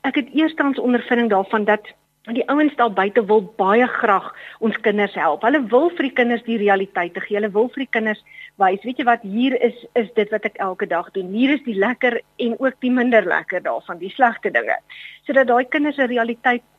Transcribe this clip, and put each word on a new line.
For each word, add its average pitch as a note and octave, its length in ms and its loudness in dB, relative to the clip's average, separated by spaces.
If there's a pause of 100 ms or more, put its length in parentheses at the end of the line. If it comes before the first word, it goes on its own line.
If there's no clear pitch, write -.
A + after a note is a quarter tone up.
Ek C#4 140 -4
het C#4 180 -2
eerstens D#4 460 0
ondervinding A#3+ 500 0
daarvan G3+ 340 0
dat G#3 200 2 (520)
die - 120 -2
ouens D4 280 2
daar A#3 160 2
buite G3 340 0
wil G#3 320 2
baie G#3+ 300 4
graag G3+ 480 0 (240)
ons G#3+ 180 -2
kinders G#3 360 0
help. D3+ 280 0
Hulle C#4 200 2 (100)
wil D4 180 4
vir D#4 200 -2
die - 100 -10
kinders A#3 240 0
die A3+ 140 -4
realiteite F#3+ 680 -2
gee. G#3 160 -4
Hulle G#3 160 -2
wil A#3+ 140 2
vir C4 160 -8
die - 60 -14
kinders A3 320 -4 (340)
wys, F#3+ 260 2
"Weet B3 140 -6
jy C#4 80 -4
wat, A#3 160 2
hier A3+ 400 0
is, A3 240 -2 (100)
is A3 180 0
dit G#3 160 0
wat G#3+ 160 -4
ek G#3 120 -6
elke F#3+ 300 -6
dag E3+ 240 -4
doen. F#3 200 -6
Hier B3+ 220 2
is - 100 -2
die A3+ 120 -6
lekker A#3 460 0 (160)
en A#3 220 -4
ook C4 200 -2
die B3 120 0
minder A#3+ 320 4
lekker F3+ 400 -2
daarvan, E3+ 340 -6
die F3+ 120 -10
slegte A3+ 420 0
dinge." - 260 0 (480)
Sodat C4 220 2
daai B3 180 2
kinders D4 320 -2
'n C4 100 0
realiteit A#3+ 560 -2 (140)